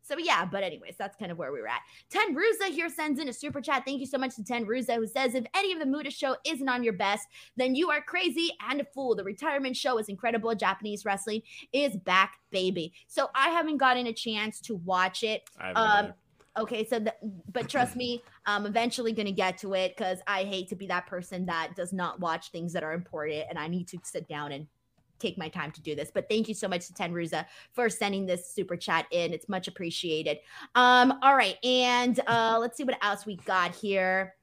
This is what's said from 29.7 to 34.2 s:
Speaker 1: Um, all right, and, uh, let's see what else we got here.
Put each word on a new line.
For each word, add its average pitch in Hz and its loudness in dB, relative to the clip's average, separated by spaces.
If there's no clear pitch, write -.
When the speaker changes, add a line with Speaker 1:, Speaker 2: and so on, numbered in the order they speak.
Speaker 1:
Um, 247 8
all 277 8
right, 196 4
and, 247 4
uh, 226 4
let's 240 -2
see 302 -6
what 247 -2
else 202 -2
we 202 -8
got 180 2
here. 190 0